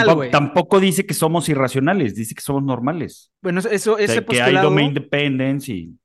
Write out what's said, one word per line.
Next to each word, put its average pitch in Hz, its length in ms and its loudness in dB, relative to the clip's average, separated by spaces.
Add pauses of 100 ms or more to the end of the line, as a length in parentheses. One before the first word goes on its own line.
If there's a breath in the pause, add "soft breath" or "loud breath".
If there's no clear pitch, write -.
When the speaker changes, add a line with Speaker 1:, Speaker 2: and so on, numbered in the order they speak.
Speaker 1:
tampoco, 165 120 6
Speaker 2:
güey. 131 140 -4
Speaker 1:
tampoco 156 480 2
dice 190 260 2
que 156 80 -4
somos 160 360 -2
irracionales, 135 680 0
dice 113 180 -8
que - 80 -18
somos 139 220 -4
normales. 135 680 -6 (100)
Speaker 2:
Bueno, 180 180 -2
eso, 190 100 -4
eso, 214 240 0
Speaker 1:
O 220 40 -2
sea, 208 80 0
Speaker 2:
ese 190 80 0 (120)
Speaker 1:
que - 100 0
hay 120 60 2
Speaker 2:
postulado 151 280 4
Speaker 1:
domain 143 240 2
dependence 139 800 -4
y 82 200 -10 (140)